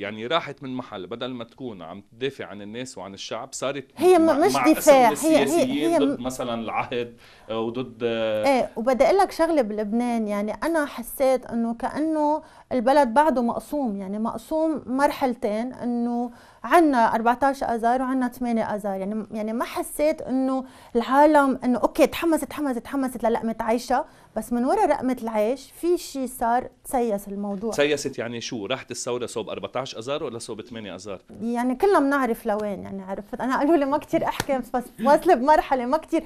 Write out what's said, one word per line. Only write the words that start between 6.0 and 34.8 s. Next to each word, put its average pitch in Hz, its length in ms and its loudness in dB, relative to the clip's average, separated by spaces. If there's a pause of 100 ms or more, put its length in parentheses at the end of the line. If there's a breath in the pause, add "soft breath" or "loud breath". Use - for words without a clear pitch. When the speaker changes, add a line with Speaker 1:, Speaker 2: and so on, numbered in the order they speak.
Speaker 2:
م-، 120 40 -10
Speaker 1:
مثلًا 123 380 -4
العهد، 117 560 -4 (320 loud breath)
آه، 110 100 -2
وضد، 117 440 -6
آه، 113 420 0
Speaker 2:
ايه، 262 300 2
وبدي 233 280 2
اقول 370 140 4
لك 370 140 4
شغله 320 300 2
بلبنان، 220 680 -2
يعني 208 260 -2
انا 311 320 -2
حسيت 262 600 0
انه 233 280 -2
كانه 294 680 -2 (300 loud breath)
البلد 254 420 4
بعده 277 280 4
مقسوم، 240 540 -2
يعني 196 240 -6
مقسوم 311 680 -2
مرحلتين، 247 880 0
انه 240 580 -2 (320 loud breath)
عنا 269 520 6
أربعتاش 247 480 2
اذار 233 380 0
وعنا 254 260 0
ثمانية 240 360 -2
اذار، 202 360 -4
يعني، 202 320 -4
يعني 220 220 -6
ما 269 120 -2
حسيت 311 560 -2
انه 262 440 -2 (300 loud breath)
العالم 277 680 6
انه 240 160 2
اوكي 311 280 4
تحمست، 311 380 0
تحمست، 269 340 -4
تحمست 254 440 -4
للقمه 226 360 0
عيشها، 240 460 0 (300 loud breath)
بس 220 180 -6
من 240 120 2
ورا 392 200 4
رقمه 262 360 2
العيش 226 500 -2
في 349 260 0
شيء 269 300 -6
صار 247 420 0 (140)
تسيس 226 440 -2
الموضوع. 202 440 -6
Speaker 1:
تسيست 143 480 0
يعني 117 220 -6
شو؟ 113 240 -6
راحت 123 260 -6
الثوره 120 340 -6
صوب 104 240 -6
أربعتاش 101 460 -6
اذار 139 280 -6
ولا 120 160 -8
صوب 110 220 -12
ثمانية 110 340 -12
اذار؟ 95 260 -12 (200)
Speaker 2:
يعني 240 340 -2
كلنا 392 240 4
بنعرف 277 460 0
لوين، 208 380 -4
يعني 196 200 -12
عرفت، 196 380 -10
انا 247 160 0
قالوا 294 200 4
لي 277 80 2
ما 277 120 0
كتير 320 260 -2
احكي، - 340 -2
بس، 247 120 -6
بس 247 140 -2 (200)